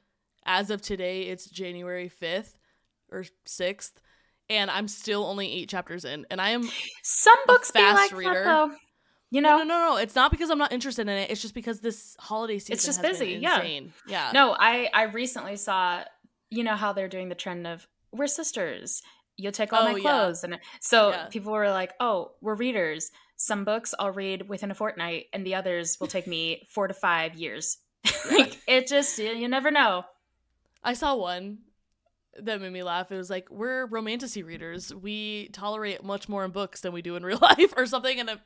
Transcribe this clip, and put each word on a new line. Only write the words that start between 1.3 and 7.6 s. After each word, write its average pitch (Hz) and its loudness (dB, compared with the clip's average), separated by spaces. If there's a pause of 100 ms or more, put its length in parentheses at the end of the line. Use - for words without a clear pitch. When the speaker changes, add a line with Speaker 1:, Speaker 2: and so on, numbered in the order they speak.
Speaker 1:
January 180 -8
fifth 175 -8 (540)
or 185 -10 (200)
sixth, - -8 (480)
and 208 0
I'm 202 -4
still 208 -4
only 196 -4
eight 170 -8
chapters 175 -8
in, 143 -10
and 190 -6
I 196 0
am 240 -2 (340)
Speaker 2:
Some - 8 (100)
Speaker 1:
a - 4
Speaker 2:
books 494 8